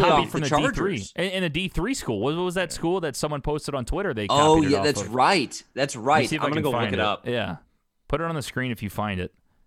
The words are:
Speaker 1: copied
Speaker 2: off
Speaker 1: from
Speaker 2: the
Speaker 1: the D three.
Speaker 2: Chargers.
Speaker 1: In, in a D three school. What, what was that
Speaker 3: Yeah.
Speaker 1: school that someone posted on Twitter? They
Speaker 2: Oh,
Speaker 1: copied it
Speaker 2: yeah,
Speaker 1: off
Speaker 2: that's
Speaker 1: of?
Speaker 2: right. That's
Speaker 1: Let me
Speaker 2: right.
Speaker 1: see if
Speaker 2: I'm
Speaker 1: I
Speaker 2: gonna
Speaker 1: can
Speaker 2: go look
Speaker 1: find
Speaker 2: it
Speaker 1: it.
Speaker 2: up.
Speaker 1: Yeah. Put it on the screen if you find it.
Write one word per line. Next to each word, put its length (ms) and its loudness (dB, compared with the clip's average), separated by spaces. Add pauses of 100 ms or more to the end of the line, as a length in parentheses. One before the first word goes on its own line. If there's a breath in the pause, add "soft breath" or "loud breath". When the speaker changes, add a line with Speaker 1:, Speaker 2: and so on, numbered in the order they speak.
Speaker 1:
copied 200 6
Speaker 2:
off 60 -10
Speaker 1:
from 100 -2
Speaker 2:
the 80 -2
Speaker 1:
the 80 2
D 60 4
three. 0 - (340)
Speaker 2:
Chargers. 180 -10
Speaker 1:
In, 100 -2
in 200 -2
a 40 -2
D 200 -4
three 240 -4
school. 260 -4
What, 160 0
what 80 -2
was 120 -4
that 160 -2
Speaker 3:
Yeah. 40 -8
Speaker 1:
school 260 -2
that 140 -4
someone 260 -4
posted 320 -4
on 120 -4
Twitter? 280 -4
They 160 -2
Speaker 2:
Oh, 260 8
Speaker 1:
copied 120 6
it 40 2
Speaker 2:
yeah, 80 4
Speaker 1:
off 60 0
Speaker 2:
that's 160 0
Speaker 1:
of? 140 -6
Speaker 2:
right. 480 2 (100)
That's 220 -2
Speaker 1:
Let 60 -8
me 40 -8
Speaker 2:
right. 240 4
Speaker 1:
see 60 -2
if 60 -4
Speaker 2:
I'm 60 0
Speaker 1:
I 20 -2
Speaker 2:
gonna 60 -2
Speaker 1:
can 80 0
Speaker 2:
go 80 0
look 100 0
Speaker 1:
find 120 -2
Speaker 2:
it 60 0
Speaker 1:
it. 60 2
Speaker 2:
up. 200 -2
Speaker 1:
Yeah. 300 -2 (540)
Put 100 0
it 60 -4
on 100 -4
the 60 -4
screen 300 -4
if 120 -8
you 60 -6
find 320 -4
it. 120 -8 (340)